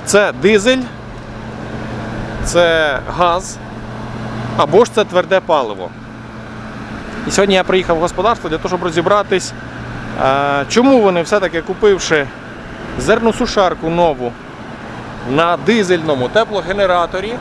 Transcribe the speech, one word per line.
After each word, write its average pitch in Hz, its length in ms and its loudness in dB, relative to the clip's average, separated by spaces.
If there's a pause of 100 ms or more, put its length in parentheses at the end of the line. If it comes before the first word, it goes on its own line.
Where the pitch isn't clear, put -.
Це 196 280 4 (100)
дизель, 220 400 4 (1600)
це 160 540 2 (200)
газ, 175 400 0 (960)
або 165 280 6
ж - 100 -2
це 214 100 2
тверде 180 360 2
паливо. 107 480 0 (1400)
І - 20 -4
сьогодні 202 240 4
я 185 100 4
приїхав 180 320 2
в 156 40 0
господарство 185 500 0
для 160 60 0
того, 190 120 -6
щоб 175 160 -2
розібратись, 185 680 2 (720)
е, 139 440 2
чому 247 320 6
вони 180 220 4
все-таки, 170 400 0
купивши 180 640 2 (720)
зерносушарку 208 920 2
нову 143 420 0 (1000)
на 165 260 4
дизельному 156 720 2
теплогенераторі 190 1120 0